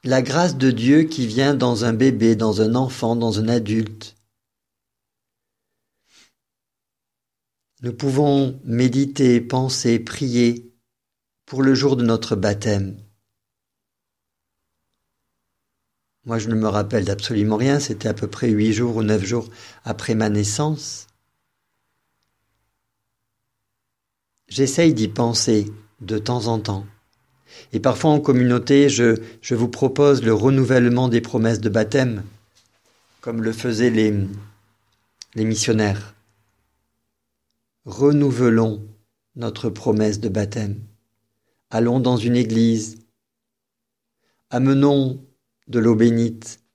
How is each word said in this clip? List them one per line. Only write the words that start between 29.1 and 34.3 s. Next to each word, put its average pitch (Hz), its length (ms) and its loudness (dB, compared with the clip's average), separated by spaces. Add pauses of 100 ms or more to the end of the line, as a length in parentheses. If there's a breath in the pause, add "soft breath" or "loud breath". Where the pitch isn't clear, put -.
je - 140 -4
vous 117 120 0
propose 135 560 2
le 113 100 2
renouvellement 123 760 2
des 117 100 2
promesses 113 400 -2
de 110 80 -4
baptême, 110 560 0 (960)
comme 113 240 -6
le 110 80 -2
faisaient 117 380 0
les, 107 260 2 (1200)